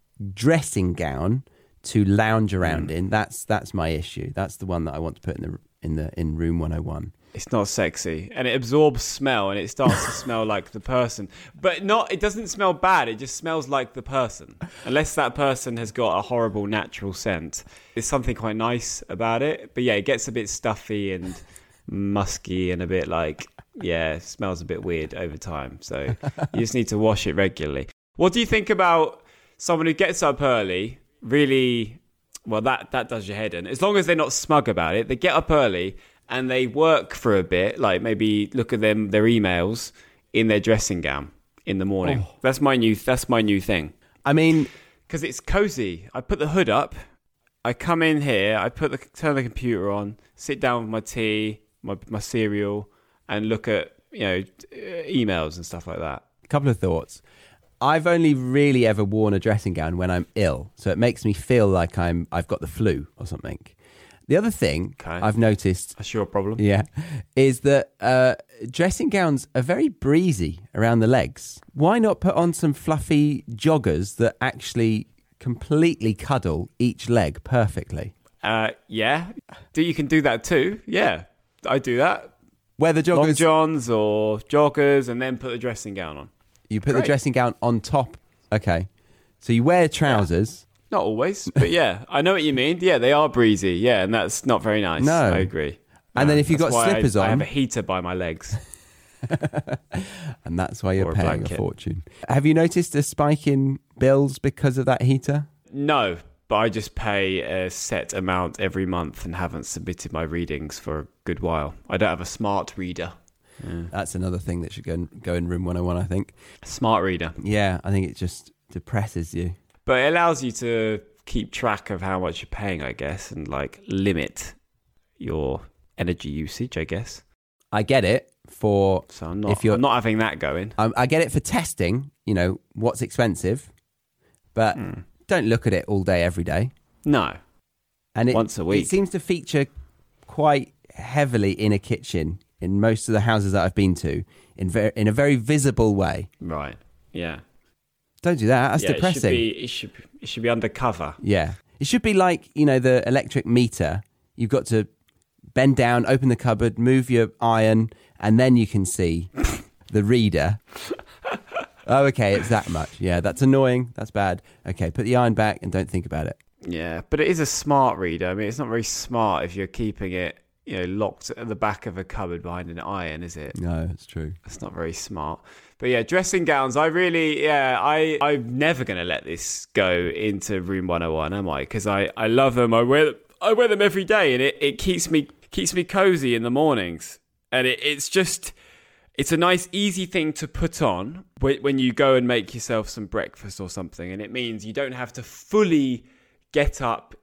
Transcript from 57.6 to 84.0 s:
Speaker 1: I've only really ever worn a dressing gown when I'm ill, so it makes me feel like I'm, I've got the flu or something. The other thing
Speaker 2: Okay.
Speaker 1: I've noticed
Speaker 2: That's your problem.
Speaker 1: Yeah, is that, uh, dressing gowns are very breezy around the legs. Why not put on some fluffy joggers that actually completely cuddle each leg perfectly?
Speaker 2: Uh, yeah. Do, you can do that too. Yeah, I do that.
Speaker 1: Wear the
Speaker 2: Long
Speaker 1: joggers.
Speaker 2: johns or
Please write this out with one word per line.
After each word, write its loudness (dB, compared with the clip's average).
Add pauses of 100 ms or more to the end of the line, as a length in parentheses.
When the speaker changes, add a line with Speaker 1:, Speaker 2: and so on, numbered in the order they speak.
Speaker 1:
I've 2
only 4
really 4
ever 4
worn 2
a 2
dressing 0
gown -2
when 0
I'm 0
ill, 0
so -2
it 0
makes 2
me 2
feel 4
like 2
I'm, 0
I've -2
got -4
the -8
flu -2 (100)
or -12
something. -10 (680)
The 4
other 2
thing -2
Speaker 2:
Okay. -10
Speaker 1:
I've 0
noticed 2
Speaker 2:
That's -12
your -2
problem. -2
Speaker 1:
Yeah, 4 (520)
is 4
that, 2
uh, 4 (340)
dressing 0
gowns 2
are 2
very 2
breezy 2 (160)
around 4
the 4
legs. 0 (140)
Why 4
not 2
put 2
on 2
some 0
fluffy 0
joggers 0
that 2
actually -2 (380)
completely 0
cuddle -2 (100)
each -2
leg 0
perfectly? -2 (260)
Speaker 2:
Uh, -2 (160)
yeah. -2 (460)
Do, 2
you 0
can -4
do 4
that 0
too. 0
Yeah, 0 (420)
I 2
do -2
that. 0 (460)
Speaker 1:
Wear 4
the 2
Speaker 2:
Long 6
Speaker 1:
joggers. 4
Speaker 2:
johns 4
or 2